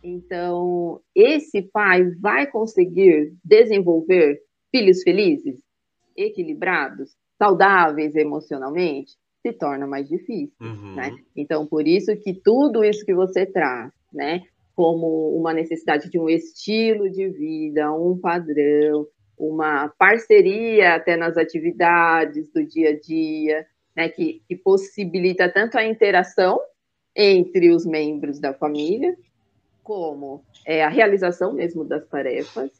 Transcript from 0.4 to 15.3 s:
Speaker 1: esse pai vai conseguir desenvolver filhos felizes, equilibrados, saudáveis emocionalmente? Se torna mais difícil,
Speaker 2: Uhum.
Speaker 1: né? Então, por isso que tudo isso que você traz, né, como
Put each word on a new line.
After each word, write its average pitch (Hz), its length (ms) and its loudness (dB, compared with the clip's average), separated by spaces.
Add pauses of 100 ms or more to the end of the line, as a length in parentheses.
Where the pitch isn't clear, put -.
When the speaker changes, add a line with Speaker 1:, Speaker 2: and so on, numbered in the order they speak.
Speaker 1:
esse 240 480 4
pai 190 420 2 (160)
vai 240 300 -2
conseguir 175 840 2 (100)
desenvolver 175 960 4 (320)
filhos 190 320 4
felizes, 175 560 0 (580)
equilibrados, 170 960 -6 (260)
saudáveis 175 760 2
emocionalmente? 147 1000 -4 (320)
Se - 80 -4
torna 139 340 -6
mais 139 200 -8
difícil, 175 540 -8
Speaker 2:
Uhum. 104 340 -14
Speaker 1:
né? 131 200 -10 (200)
Então, 151 320 -6
por 151 200 -2
isso 196 300 0
que 196 160 -8
tudo 233 500 2
isso 208 220 0
que 196 80 -2
você 185 320 -2
traz, 139 460 -4 (220)
né, 156 280 -6 (340)
como 160 600 0